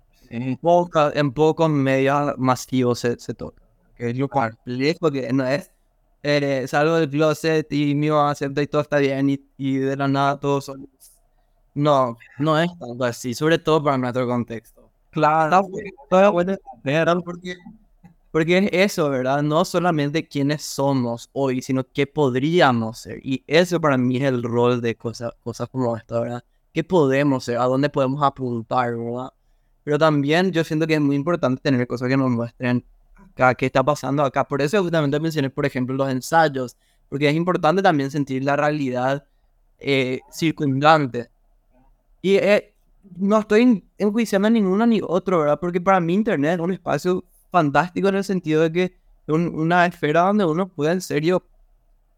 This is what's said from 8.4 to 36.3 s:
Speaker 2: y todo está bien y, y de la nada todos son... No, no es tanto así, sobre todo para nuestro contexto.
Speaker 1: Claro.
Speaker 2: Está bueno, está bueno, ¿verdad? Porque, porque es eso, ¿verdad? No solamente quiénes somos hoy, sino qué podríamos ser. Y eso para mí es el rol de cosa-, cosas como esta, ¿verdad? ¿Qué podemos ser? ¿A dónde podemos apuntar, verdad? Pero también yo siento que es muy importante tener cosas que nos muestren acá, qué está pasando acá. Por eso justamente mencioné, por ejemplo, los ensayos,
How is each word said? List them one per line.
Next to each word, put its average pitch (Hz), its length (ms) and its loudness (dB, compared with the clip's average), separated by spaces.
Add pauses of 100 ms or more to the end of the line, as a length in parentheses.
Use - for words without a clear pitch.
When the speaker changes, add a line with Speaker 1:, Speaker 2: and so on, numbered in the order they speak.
Speaker 2:
y 143 40 -2
todo 147 140 -2
está 147 160 -2
bien 139 320 2
y, 139 100 0 (200)
y 135 180 -2
de 135 180 -2
la 139 140 -2
nada 139 320 0
todos 143 240 -2
son... 135 240 -16 (840)
No, 135 420 2 (220)
no 151 200 2
es 170 200 0
tanto 123 260 -8
así, 120 300 -4
sobre 156 240 0
todo 156 260 0
para 139 140 0
nuestro 123 280 -4
contexto. 120 640 -8 (200)
Speaker 1:
Claro. 156 340 2
Speaker 2:
Está 170 160 4
bueno, 196 300 -4 (120)
está 196 280 4
bueno, 180 260 -2 (260)
¿verdad? 165 420 0
Porque, 175 320 -12 (760)
porque 160 280 2
es 196 140 2
eso, 180 360 0
¿verdad? 135 340 -2
No 151 220 2
solamente 160 640 -2
quiénes 143 340 -2
somos 131 680 -2
hoy, 131 300 -2
sino 131 220 -2
qué 139 220 -2
podríamos 131 920 0
ser. 110 260 -14
Y 135 220 -6
eso 175 340 2
para 147 160 2
mí 127 220 0
es 135 60 -4
el 127 180 0
rol 120 400 0
de 117 140 -4
cosa-, 117 360 -10 (100)
cosas 120 280 -8
como 120 260 -4
esta, 117 240 -6
¿verdad? 120 240 -8 (300)
¿Qué 160 100 -2
podemos 139 600 2
ser? 120 140 -4
¿A 120 60 0
dónde 131 240 0
podemos 139 340 -2
apuntar, 123 720 -2
verdad? 120 340 -8 (540)
Pero 147 140 0
también 156 540 2
yo 160 120 0
siento 160 220 -2
que 156 80 2
es 156 60 2
muy 143 160 2
importante 143 460 -2
tener 123 240 0
cosas 123 220 -6
que 131 100 0
nos 131 120 2
muestren 123 540 -2 (480)
acá, 127 220 2
qué 131 120 -2
está 131 160 2
pasando 139 420 -2
acá. 135 220 -2
Por 139 140 -4
eso 151 220 0
justamente 156 380 0
mencioné, 156 280 -2
por 143 160 -6
ejemplo, 131 320 -2
los 135 140 -2
ensayos, 131 680 0 (320)